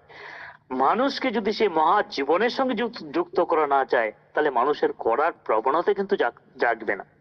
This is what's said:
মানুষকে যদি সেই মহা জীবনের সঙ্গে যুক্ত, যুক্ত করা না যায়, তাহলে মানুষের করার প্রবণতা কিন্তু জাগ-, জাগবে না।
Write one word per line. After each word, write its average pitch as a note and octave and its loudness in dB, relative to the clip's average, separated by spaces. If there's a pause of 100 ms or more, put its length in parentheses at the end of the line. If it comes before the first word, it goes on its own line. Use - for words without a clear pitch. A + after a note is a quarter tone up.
(680)
মানুষকে A#3+ 0
যদি G#3+ -2
সেই A3 2
মহা E3+ 4
জীবনের E3 0
সঙ্গে B3 -2
যুক্ত, G#3+ -6
যুক্ত F3 -2
করা D#3 2
না C3+ 2
যায়, A2+ 0 (220)
তাহলে D3+ 0
মানুষের C#3+ 0
করার C3+ 0
প্রবণতা C3+ 0
কিন্তু G3 -2
জাগ-, - -4
জাগবে A2+ 0
না। G2 -10 (160)